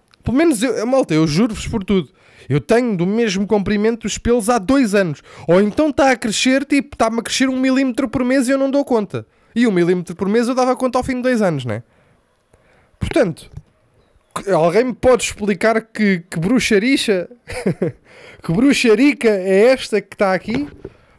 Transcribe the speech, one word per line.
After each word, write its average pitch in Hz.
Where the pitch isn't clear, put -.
Pelo 233
menos, 294
eu, 226
malta, 254
eu 156
juro-vos 196
por 220
tudo. 185
Eu 143
tenho 233
do 170
mesmo 208
comprimento 214
os -
pelos 233
há 240
dois 226
anos. 185
Ou 175
então 285
está 269
a 247
crescer, 254
tipo, -
está-me 226
a -
crescer -
um 262
milímetro 262
por 254
mês 254
e -
eu 277
não 269
dou 277
conta. 208
E 233
um 226
milímetro 180
por 190
mês 226
eu 262
dava 254
conta 254
ao 247
fim 254
de 247
dois 247
anos, 156
né? 113
Portanto, -
alguém 175
me 254
pode 254
explicar 214
que, 196
que -
bruxaricha, 208
<laughs> -
que 165
bruxarica 240
é 196
esta 254
que -
está 190
aqui? 254